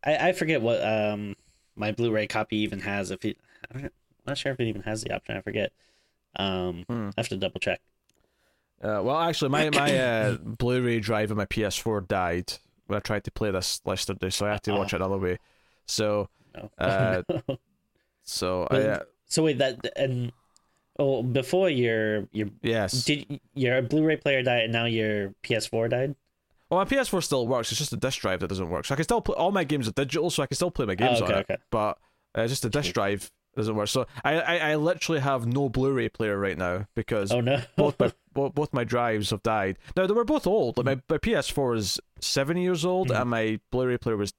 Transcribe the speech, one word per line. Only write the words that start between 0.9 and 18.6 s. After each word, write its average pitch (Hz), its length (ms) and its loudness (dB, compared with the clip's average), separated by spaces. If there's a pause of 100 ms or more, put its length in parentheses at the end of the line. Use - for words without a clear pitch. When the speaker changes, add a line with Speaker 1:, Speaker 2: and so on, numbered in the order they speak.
Speaker 1:
my 107 160 -4
Blu-ray 107 360 2
copy 110 300 0
even 104 220 -2
has. 98 320 -4
If 95 140 -8
it, 104 120 -4 (320)
I - 40 -20
don't, 135 120 -8
I'm - 60 -12 (340)
not 139 140 -6
sure 139 120 -2
if 127 80 -6
it 117 80 2
even 104 160 -4
has 110 200 -4
the 101 100 -6
option. 104 240 -6
I 95 40 -8
forget. 101 300 -2 (640)
Um, 90 540 -2
Speaker 2:
Hmm. 113 200 -4
Speaker 1:
I 101 120 -6
have - 80 -4
to 98 80 -4
double 95 220 -4
check. 90 220 -4 (1000)
Speaker 2:
Uh, 104 220 0
well, 135 140 0
actually, 165 320 0
my, 151 220 2
my, 143 260 2
Speaker 1:
<clears throat> - 20 4
Speaker 2:
uh, 113 380 2
Blu-ray 120 640 0
drive 107 320 0
of 104 60 -2
my 101 80 -2
P - 180 -2
S 98 120 -2
four 107 260 -2
died 90 520 -2 (340)
when 104 100 -2
I - 20 -2
tried 101 240 -4
to - 80 -10
play 110 180 -2
this 92 360 -2
yesterday, 95 440 -2
so 101 160 -2
I 104 60 0
had 104 120 -4
to 104 100 -2
Speaker 1:
Uh-oh. 104 60 2
Speaker 2:
watch 98 140 -2
it 90 40 0
another 95 200 0
way. 90 220 -2 (480)
So, 104 420 0 (260)
Speaker 1:
Oh. - 180 -14
<laughs> - 40 -20
Speaker 2:
uh, 95 500 2
Speaker 1:
No. - 300 -4 (680)
Speaker 2:
so 92 460 -2